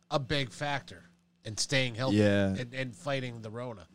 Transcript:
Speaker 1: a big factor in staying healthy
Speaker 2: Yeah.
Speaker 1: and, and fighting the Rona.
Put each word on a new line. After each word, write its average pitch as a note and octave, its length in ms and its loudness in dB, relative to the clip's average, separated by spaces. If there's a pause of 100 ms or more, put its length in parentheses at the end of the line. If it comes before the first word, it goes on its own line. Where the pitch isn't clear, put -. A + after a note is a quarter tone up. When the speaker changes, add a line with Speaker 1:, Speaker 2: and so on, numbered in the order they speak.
(120)
Speaker 1:
a D3+ 80 2
big C#3 320 -2
factor C#3 520 -6 (420)
in G#2+ 120 -8
staying B2+ 380 0
healthy A2 220 2
Speaker 2:
Yeah. G2+ 320 6
Speaker 1:
and, A#2+ 240 -4
and C3 220 -4
fighting B2+ 460 -4
the A2 80 -10
Rona. A#2 460 -10